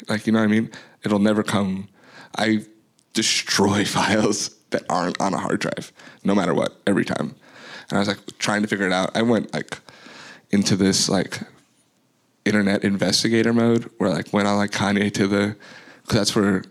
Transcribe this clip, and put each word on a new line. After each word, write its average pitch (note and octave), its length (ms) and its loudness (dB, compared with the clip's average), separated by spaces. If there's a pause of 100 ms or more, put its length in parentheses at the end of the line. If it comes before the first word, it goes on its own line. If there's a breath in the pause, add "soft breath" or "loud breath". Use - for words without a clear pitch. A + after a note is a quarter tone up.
Like, G#2+ 180 -4
you A2 60 2
know A2+ 80 4
what A2 40 2
I G#2 40 2
mean? A2 220 0 (340 loud breath)
It'll G#2 140 2
never G#2 240 2
come. F#2+ 460 -2 (480 loud breath)
I G#2+ 300 0 (480)
destroy G2+ 680 0
<laughs> - 140 -4
files - 520 0 (200)
that - 180 -4
aren't F2 320 -2
on F#2+ 140 0
a - 40 -2
hard - 220 -4
drive, - 320 -8 (300 loud breath)
no G2 120 2
matter F2 200 2
what, - 320 -2
every F#2 180 2
time. - 300 -6 (540 loud breath)
And G2 80 -2
I - 20 2
was, G2+ 100 0
like, - 300 -8
trying G#2 240 0
to G#2+ 60 -2
figure G2 180 0
it F#2 60 0
out. F#2 240 0
I A2+ 60 2
went, A#2 300 0
like, - 280 -8 (680 loud breath)
into G2+ 260 2
this, F#2+ 320 2
like, - 320 -2 (1040)
internet G#2 400 0
investigator A2 680 2
mode A#2 460 2
where, G2+ 120 2
like, - 220 -4
went G#2 140 2
on, G2+ 100 2
like, G#2 140 0
Kanye G2+ 440 0
to G2 120 2
the, G2+ 300 0 (500 loud breath)
'cause B2+ 100 0
that's G#2 200 0
where G2 340 2